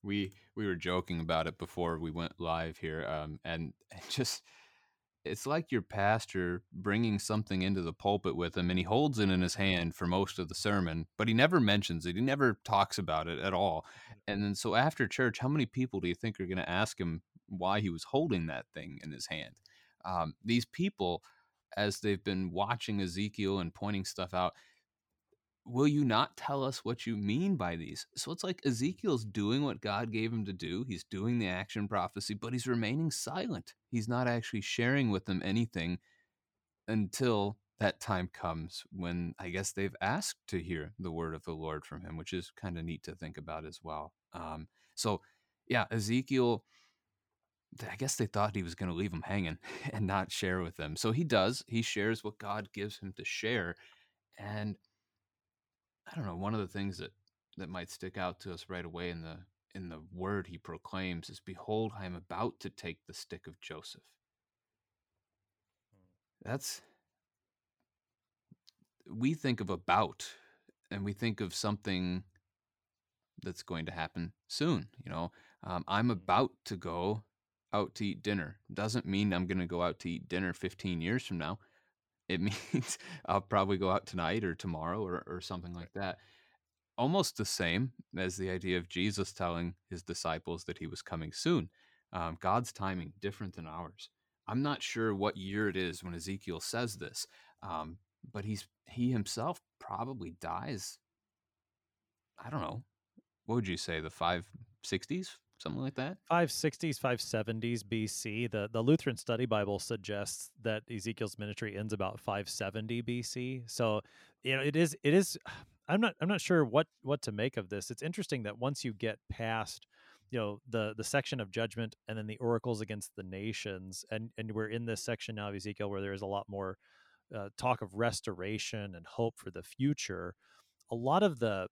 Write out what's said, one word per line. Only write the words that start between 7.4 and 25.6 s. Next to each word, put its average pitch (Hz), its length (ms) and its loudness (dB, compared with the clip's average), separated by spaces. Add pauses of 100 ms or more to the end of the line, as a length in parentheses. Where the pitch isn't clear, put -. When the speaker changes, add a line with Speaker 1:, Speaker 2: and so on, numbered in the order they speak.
Speaker 1:
into 95 200 2
the 82 120 -2
pulpit 98 420 2
with 85 200 0
him, 90 120 4
and 90 100 4
he 90 60 4
holds 123 340 4
it 101 120 6
in 92 100 6
his 90 140 2
hand 90 400 2
for 87 120 -2
most 92 320 2
of 87 100 -2
the 80 60 -10
sermon, 87 520 2 (100)
but 110 120 2
he 113 60 4
never 156 260 8
mentions 101 440 6
it. 87 100 0
He 101 80 0
never 135 400 4
talks 101 360 4
about 80 280 0
it 82 120 -2
at 95 160 0
all. 87 320 2 (400)
And 104 180 0
then, 101 100 0
so 101 200 0
after 131 340 4
church, 123 300 2
how 127 100 0
many 143 160 4
people 123 360 -2
do 90 80 0
you 87 60 2
think 110 240 -4
are 95 80 -4
gonna 92 220 -2
ask 95 320 0
him 82 220 0 (240)
why 95 340 0
he 101 80 0
was 82 160 -4
holding 123 420 2
that 67 280 -4
thing 76 280 -10
in 78 80 -8
his 64 160 -8
hand? 78 280 -8 (500)
Um, 85 300 0 (100)
these 117 220 4
people, 98 580 0 (520)
as 101 240 0
they've 101 240 2
been 95 260 0
watching 101 500 0
Ezekiel 98 580 0
and 85 160 -4
pointing 101 300 -2
stuff - 280 -6
out, 90 220 2 (1120)